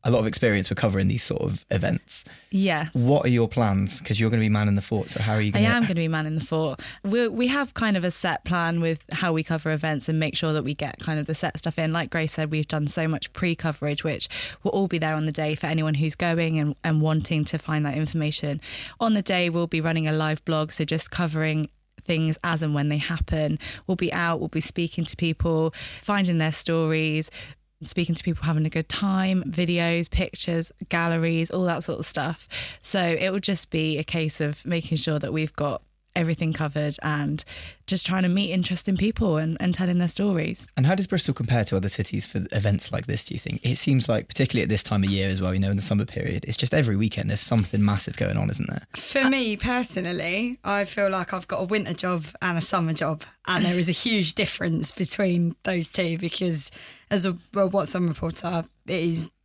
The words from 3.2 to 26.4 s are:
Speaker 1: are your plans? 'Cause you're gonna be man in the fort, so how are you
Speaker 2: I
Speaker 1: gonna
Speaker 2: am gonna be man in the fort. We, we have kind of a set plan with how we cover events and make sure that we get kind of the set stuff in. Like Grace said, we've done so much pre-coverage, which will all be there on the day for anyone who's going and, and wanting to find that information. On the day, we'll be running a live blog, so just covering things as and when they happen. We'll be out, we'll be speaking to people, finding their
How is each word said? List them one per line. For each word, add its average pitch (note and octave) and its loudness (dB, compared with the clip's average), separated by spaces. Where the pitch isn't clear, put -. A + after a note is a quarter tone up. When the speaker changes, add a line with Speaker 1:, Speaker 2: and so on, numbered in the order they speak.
Speaker 1:
are B2+ 4
your A#2 4
plans? G2 2
'Cause G#2+ -2
you're A2+ 4
gonna A2 4
be G#2+ 4
man G#2 4
in G2+ 4
the G2 2
fort, G2+ -2
so G#2+ -4
how G#2+ 0
are A2 2
you G#2 2
Speaker 2:
I G#3 4
Speaker 1:
gonna - 6
Speaker 2:
am A#3+ 2
gonna F#3+ 0
be E3 0
man D#3 -2
in D#3 -4
the D#3 -2
fort. D#3+ -2
We, A3+ 2
we A#3 0
have C#4 0
kind G#3+ 2
of F3 0
a F3+ 2
set - -2
plan E3+ 0
with E3 0
how E3 0
we D#3+ 2
cover D#3+ -2
events D3+ -2
and D#3+ 0
make D#3 -2
sure D#3 0
that D3+ 0
we C#3 -4
get D3 -6
kind D#3 -2
of D3 -2
the D#3 -2
set D#3+ -4
stuff - -4
in. D#3+ 0
Like E3 -2
Grace D#3+ -2
said, D#3 -2
we've D#3 -2
done D3+ 0
so D#3+ 0
much - -4
pre-coverage, D3+ -2
which - -4
will G3+ 0
all G3 2
be F3 0
there D#3 0
on D#3 0
the D#3 0
day D#3 -2
for D3 -4
anyone D#3 0
who's D3+ 0
going E3 0
and, D3 0
and D#3 2
wanting D#3 2
to - -4
find D3+ -2
that C#3 -2
information. D3+ -2
On A3 4
the G3+ 2
day, F3+ 2
we'll E3+ 0
be D#3+ 0
running D#3+ 0
a D3+ 2
live D#3 0
blog, D#3 0
so D#3+ -2
just - -2
covering D#3 0
things D#3+ 2
as E3 0
and D3+ 0
when D3 2
they D3 0
happen. D#3 0
We'll F#3 0
be F3 -2
out, E3+ 0
we'll D#3+ -4
be D#3+ -2
speaking E3+ -2
to - -12
people, D#3+ 2
finding F#3+ 2
their D#3 2